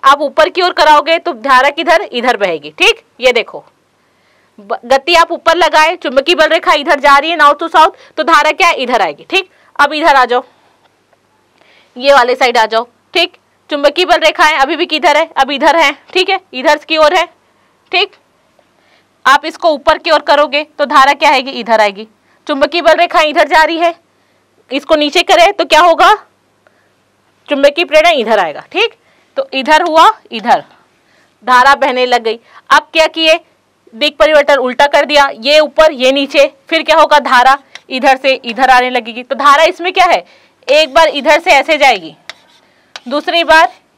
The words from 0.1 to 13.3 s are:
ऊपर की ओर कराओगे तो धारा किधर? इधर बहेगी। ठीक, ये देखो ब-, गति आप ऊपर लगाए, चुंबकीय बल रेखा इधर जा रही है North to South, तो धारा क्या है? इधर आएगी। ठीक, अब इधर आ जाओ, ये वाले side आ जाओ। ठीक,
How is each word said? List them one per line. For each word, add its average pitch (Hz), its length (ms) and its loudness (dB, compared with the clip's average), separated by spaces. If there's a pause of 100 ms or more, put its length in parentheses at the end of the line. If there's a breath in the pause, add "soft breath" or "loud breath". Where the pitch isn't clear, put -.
ऊपर 302 280 0
की 370 140 -4
ओर 359 100 0
कराओगे 302 460 2
तो 339 140 -6
धारा 262 380 0
किधर? 320 420 -2
इधर 240 240 -2
बहेगी। 165 340 -6
ठीक, 403 340 -2 (160)
ये 247 120 2
देखो - 320 -6 (960)
ब-, 202 240 -10
गति 269 300 -2
आप 339 180 2
ऊपर 330 240 -2
लगाए, 339 400 0
चुंबकीय 285 380 -2
बल 311 140 0
रेखा 349 240 -2
इधर 294 280 -2
जा 277 180 4
रही 302 120 -2
है 349 60 -4
North 294 220 2
to 330 100 -8
South, 320 220 2 (260 soft breath)
तो 311 60 -4
धारा 302 300 0
क्या 339 160 -2
है? 339 60 0
इधर 240 280 -2
आएगी। 165 280 -6
ठीक, 381 200 -4 (300 soft breath)
अब 285 120 0
इधर 302 220 0
आ 262 100 4
जाओ, 247 200 -2 (1500 soft breath)
ये 262 160 0
वाले 247 220 2
side 247 240 0
आ 220 80 2
जाओ। 226 220 -4 (260)
ठीक, 359 220 -2 (340)